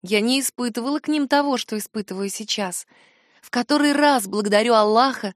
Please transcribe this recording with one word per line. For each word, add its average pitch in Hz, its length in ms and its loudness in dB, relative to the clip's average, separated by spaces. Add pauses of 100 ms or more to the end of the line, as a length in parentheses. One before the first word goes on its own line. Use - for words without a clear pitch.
Я 202 200 0
не 247 180 0
испытывала 247 600 -4
к - 80 -10
ним 302 200 0
того, 285 300 2
что 220 200 -6
испытываю 202 520 -8
сейчас. 202 580 -8 (540)
В - 80 -20
который 294 440 0
раз 285 340 2
благодарю 208 460 2
Аллаха 220 640 2